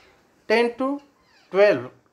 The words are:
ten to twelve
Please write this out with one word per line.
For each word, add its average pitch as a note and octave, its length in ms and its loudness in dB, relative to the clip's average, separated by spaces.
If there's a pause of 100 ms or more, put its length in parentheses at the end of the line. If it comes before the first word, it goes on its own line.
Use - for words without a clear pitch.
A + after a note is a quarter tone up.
(500)
ten A#3 300 0
to C4 100 -4 (640)
twelve F3+ 380 2 (240)